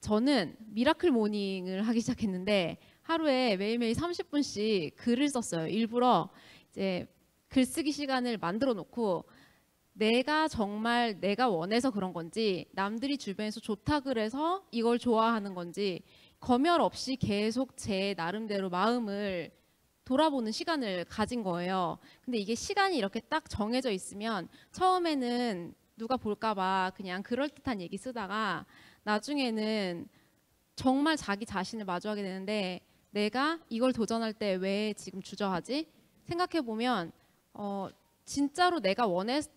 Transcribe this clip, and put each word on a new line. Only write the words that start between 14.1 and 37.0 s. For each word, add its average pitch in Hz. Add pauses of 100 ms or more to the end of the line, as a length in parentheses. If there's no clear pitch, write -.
이걸 233
좋아하는 220
건지 180 (360)
검열 294
없이 254
계속 220
제 196
나름대로 190
마음을 202 (540)
돌아보는 269
시간을 226
가진 220
거예요. 175 (260)
근데 247
이게 208
시간이 392
이렇게 220
딱 -
정해져 233
있으면 196 (240)
처음에는 247 (240)
누가 226
볼까 220
봐 190
그냥 190
그럴듯한 254
얘기 175
쓰다가 208 (380)
나중에는 214 (640)
정말 285
자기 202
자신을 202
마주하게 202
되는데 190 (320)
'내가 262
이걸 240
도전할 226
때 202
왜 196
지금 190
주저하지?' 202 (380)
생각해보면, 240 (420)